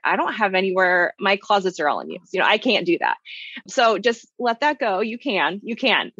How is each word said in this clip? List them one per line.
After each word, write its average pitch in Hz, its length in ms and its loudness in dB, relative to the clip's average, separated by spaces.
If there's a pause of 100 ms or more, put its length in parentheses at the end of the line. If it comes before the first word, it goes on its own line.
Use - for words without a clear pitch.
"I 175 100 0
don't 294 200 -2
have 202 200 0
anywhere, 185 640 2
my 196 180 2
closets 190 440 0
are 147 80 2
all 110 120 0
in 78 100 -10
use. 175 220 -14
You 180 60 -2
know, 170 80 2
I 214 120 4
can't 220 280 0
do 170 140 2
that." - 160 0 (500)
So 226 320 2
just 233 260 -2 (140)
let 233 220 -2
that 294 180 0
go. 202 220 0
You 233 180 -4
can, 190 460 -2
you 220 100 -6
can. 208 460 0